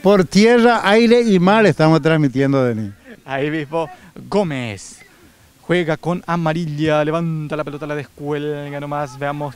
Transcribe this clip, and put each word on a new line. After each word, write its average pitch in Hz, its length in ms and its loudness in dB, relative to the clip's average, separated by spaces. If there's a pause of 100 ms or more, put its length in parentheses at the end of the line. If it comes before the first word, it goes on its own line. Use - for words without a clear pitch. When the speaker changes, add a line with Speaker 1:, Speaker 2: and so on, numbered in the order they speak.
Speaker 1:
Por 190 220 4
tierra, 226 600 4
aire 226 380 4
y 208 180 2
mar 202 260 4
estamos 156 360 4
transmitiendo, 139 600 2
Denis. 110 280 -2 (340)
Speaker 2:
Ahí 139 260 -6
mismo, 156 380 -6 (400)
Gómez 131 680 -6 (640)
juega 165 360 -2
con 175 280 -6
amarilla, 156 800 -2
levanta 156 500 -4
la 151 80 -6
pelota, 143 220 -10
la 147 100 -8
descuelga 147 840 -8
nomás, 143 400 -8
veamos 143 360 -6